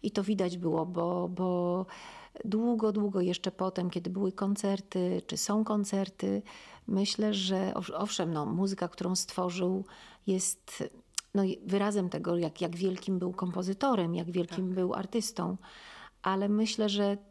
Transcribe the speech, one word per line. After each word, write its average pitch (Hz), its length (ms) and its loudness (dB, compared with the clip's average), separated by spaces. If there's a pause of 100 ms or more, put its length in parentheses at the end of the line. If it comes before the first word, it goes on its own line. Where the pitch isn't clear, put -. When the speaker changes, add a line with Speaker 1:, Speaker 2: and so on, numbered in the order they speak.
Speaker 1:
I 208 80 0
to 202 120 2
widać 185 340 2
było, 160 280 2
bo, 175 440 0
bo 180 560 2 (600)
długo, 220 460 4
długo 202 300 2
jeszcze 180 300 0
potem, 185 380 0
kiedy 175 200 -4
były 185 220 0
koncerty, 190 960 0
czy - 100 -4
są 214 260 2
koncerty, 196 800 0 (460)
myślę, 208 460 2
że 190 420 0
ow-, - 200 -4
owszem, 170 380 -2
no, 147 120 -2
muzyka, 190 420 0
którą 185 280 -2
stworzył, 185 720 0 (420)
jest, - 560 -2 (500)
no, 202 100 4
i 185 220 0
wyrazem 202 440 2
tego, 170 280 0
jak, 160 240 -2
jak 170 140 -2
wielkim 185 440 0
był 180 140 -2
kompozytorem, 185 800 0
jak 170 160 -4
wielkim 175 360 0
Speaker 2:
Tak. 185 80 -2
Speaker 1:
był 185 180 2
artystą. 196 640 -2 (640)
Ale 196 280 2
myślę, 214 400 2
że 202 280 2 (140)